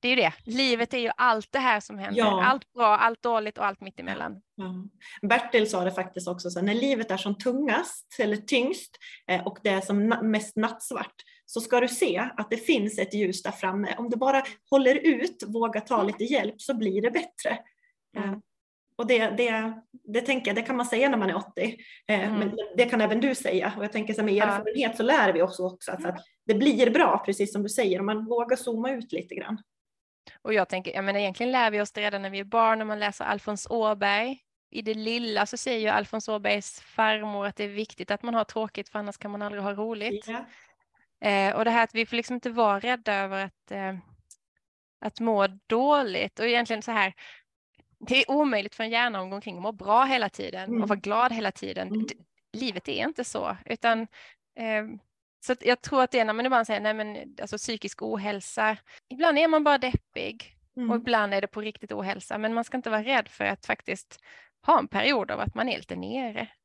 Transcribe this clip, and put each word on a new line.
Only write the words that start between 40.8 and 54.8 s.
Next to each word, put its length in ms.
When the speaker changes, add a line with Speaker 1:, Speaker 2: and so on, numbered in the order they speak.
Speaker 1:
Eh, 280
och 80
det 60
här 140
att 100
vi 120
får 100
liksom 180
inte 160
vara 300
rädda 340
över 300
att, 260
eh, 240
att 200
må 260
dåligt. 720
Och 80
egentligen 360
så 100
här, 200
det 140
är 80
omöjligt 440
för 100
en 60
hjärna 300
att 100
gå 40
omkring 220
och 60
må 100
bra 320
hela 240
tiden 420
Speaker 2:
Mm. 120
Speaker 1:
och 60
vara 120
glad 320
hela 200
tiden. 360
Speaker 2:
Mm. 180
Speaker 1:
D-, 80
livet 360
är 160
inte 200
så, 320
utan, 340
eh, 260